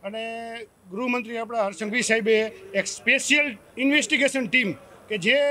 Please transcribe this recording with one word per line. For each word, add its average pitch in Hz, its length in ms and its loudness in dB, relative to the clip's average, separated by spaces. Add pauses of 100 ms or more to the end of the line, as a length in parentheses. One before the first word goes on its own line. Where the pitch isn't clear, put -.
અને 214 200 -10 (680)
ગૃહમંત્રી 233 500 -4
આપણા 226 280 -2
હરસંઘવી 214 400 -4
સાહેબે 220 280 4 (360)
એક 190 120 0 (120)
સ્પેશિયલ 269 500 2 (300)
ઇન્વેસ્ટિગેશન 269 720 2
ટીમ 226 220 2 (400)
કે 214 80 -2
જે 226 220 2 (120)